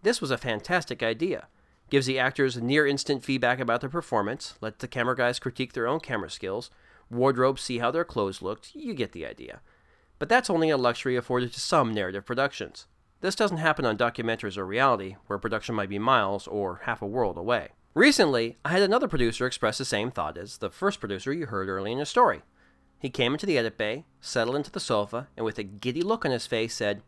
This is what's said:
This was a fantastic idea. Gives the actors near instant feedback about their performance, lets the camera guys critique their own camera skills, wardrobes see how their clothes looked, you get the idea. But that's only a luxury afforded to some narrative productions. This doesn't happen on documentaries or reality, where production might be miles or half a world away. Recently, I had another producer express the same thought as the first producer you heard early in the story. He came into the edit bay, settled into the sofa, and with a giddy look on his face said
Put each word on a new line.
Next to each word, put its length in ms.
This 180
was 80
a 80
fantastic 640
idea. 460
Gives 160
the 140
actors 360
near 300
instant 380
feedback 360
about 220
their 80
performance, 720
lets 160
the 100
camera 300
guys 220
critique 340
their 140
own 140
camera 280
skills, 400
wardrobes 540
see 160
how 100
their 160
clothes 380
looked, 320
you 180
get 180
the 140
idea. 360
But 100
that's 220
only 180
a 80
luxury 380
afforded 380
to 60
some 360
narrative 320
productions. 580
This 140
doesn't 220
happen 280
on 120
documentaries 580
or 100
reality, 520
where 120
production 360
might 140
be 100
miles 480
or 360
half 180
a 40
world 320
away. 320
Recently, 680
I 60
had 120
another 280
producer 360
express 320
the 60
same 260
thought 280
as 220
the 100
first 320
producer 320
you 140
heard 200
early 240
in 60
the 80
story. 380
He 120
came 240
into 120
the 120
edit 200
bay, 280
settled 340
into 160
the 80
sofa, 560
and 100
with 140
a 40
giddy 380
look 220
on 80
his 160
face 280
said 320